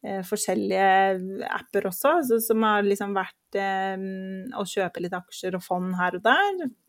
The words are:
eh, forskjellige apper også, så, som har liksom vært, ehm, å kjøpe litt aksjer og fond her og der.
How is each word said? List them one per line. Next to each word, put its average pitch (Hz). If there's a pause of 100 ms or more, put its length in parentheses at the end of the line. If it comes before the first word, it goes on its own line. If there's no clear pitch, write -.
eh, 196
forskjellige 190 (580)
apper -
også, 269
så, 233
som 220
har 208
liksom 202
vært, -
ehm, 190 (460)
å 202
kjøpe 180
litt 175
aksjer 185
og 180
fond 185
her 180
og 185
der. 359 (240)